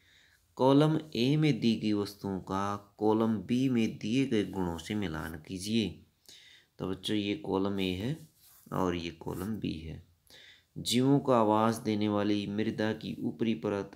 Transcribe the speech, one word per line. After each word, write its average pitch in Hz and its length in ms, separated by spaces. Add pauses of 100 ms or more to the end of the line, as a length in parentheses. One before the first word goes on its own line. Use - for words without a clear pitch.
(560)
कॉलम 147 440 (140)
ए 127 220
में 151 240
दी 113 160
गई 107 160
वस्तुओं 98 480
का 101 580
कॉलम 110 380
बी 120 320
में 113 300
दिए 123 280
गए 107 180
गुणों 90 340
से 92 160
मिलान 80 540
कीजिए। 95 520 (760)
तो 95 100
बच्चों, 95 280
ये 101 200
कॉलम 98 440
ए 92 100
है 127 380 (440)
और 92 220
ये 85 160
कॉलम 90 360
बी 95 260
है। 80 340 (720)
जीवों 127 400
को 139 140
आवास 110 440
देने 107 320
वाली 104 380
मृदा 110 460
की 98 280
ऊपरी 113 340
परत, 101 420